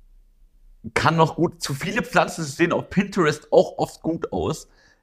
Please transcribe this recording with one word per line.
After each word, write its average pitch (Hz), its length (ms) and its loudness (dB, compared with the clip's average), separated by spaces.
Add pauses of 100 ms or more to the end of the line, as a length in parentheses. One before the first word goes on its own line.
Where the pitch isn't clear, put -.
(960)
kann 160 220 2
noch 160 200 4
gut, 165 260 -2
zu 143 120 -6
viele 190 280 -4
Pflanzen 170 420 0
sehen 156 280 0
auf - 160 -2
Pinterest 196 640 0
auch - 260 4
oft - 220 -6
gut - 320 -6
aus. - 360 -4 (340)